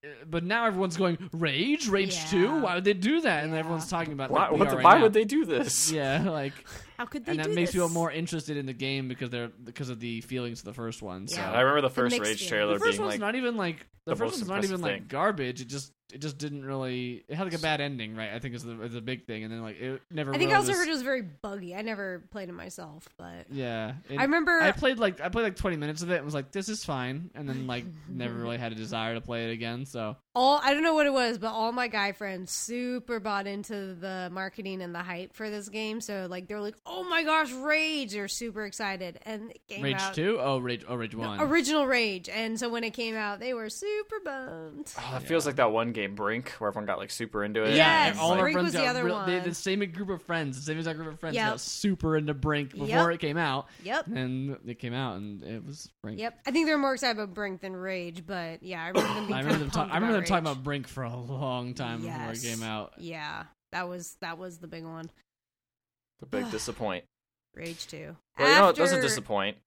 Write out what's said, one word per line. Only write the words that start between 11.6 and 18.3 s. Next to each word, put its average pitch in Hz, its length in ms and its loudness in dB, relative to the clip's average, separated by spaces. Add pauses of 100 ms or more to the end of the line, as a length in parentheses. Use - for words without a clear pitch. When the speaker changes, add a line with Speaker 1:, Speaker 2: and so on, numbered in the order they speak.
Speaker 3:
remember 143 200 6
the 135 80 4
Speaker 2:
The 127 40 -6
Speaker 3:
first 123 200 4
Speaker 2:
mixed 107 160 2
Speaker 3:
Rage 110 100 2
Speaker 2:
feelings. 180 100 -4
Speaker 3:
trailer 113 260 4
Speaker 1:
The - 40 2
first 466 140 4
Speaker 3:
being, 427 80 -2
Speaker 1:
one's 392 120 0
Speaker 3:
like, 311 60 0
Speaker 1:
not 214 160 0
even, 240 220 0
like, 175 280 -2 (200)
the - 80 -2
Speaker 3:
the - 20 0
Speaker 1:
first 233 180 0
Speaker 3:
most 320 80 -4
Speaker 1:
one's 190 80 -4
not 196 140 0
even, 190 120 0
Speaker 3:
impressive 180 60 -2
Speaker 1:
like, 165 200 0
Speaker 3:
thing. - 80 -14
Speaker 1:
garbage. 135 520 0
It 127 40 -8
just, 135 260 -10 (220)
it 135 60 -14
just 143 180 -6
didn't 143 260 -6
really. 127 640 -4
It - 80 -8
had, 185 100 0
like, 170 100 -4
a 160 40 -2
bad 156 220 2
ending, 120 340 -4
right? 110 160 -6